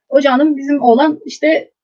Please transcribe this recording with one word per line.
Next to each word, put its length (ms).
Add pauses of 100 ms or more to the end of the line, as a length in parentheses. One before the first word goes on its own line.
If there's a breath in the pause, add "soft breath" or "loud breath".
"Hocam 480
bizim 240
oğlan 440
işte 460 (120)